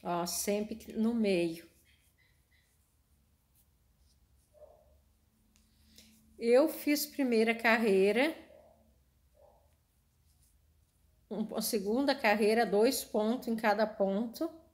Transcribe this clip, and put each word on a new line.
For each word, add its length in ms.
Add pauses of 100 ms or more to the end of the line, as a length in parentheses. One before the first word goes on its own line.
Ó, 240
sempre 500
que 160
no 220
meio. 540 (4000)
Eu 300
fiz 360
primeira 480
carreira, 800 (3000)
um, 260
a 60
segunda 520
carreira, 500
dois 400
pontos 440
em 80
cada 300
ponto 600 (260)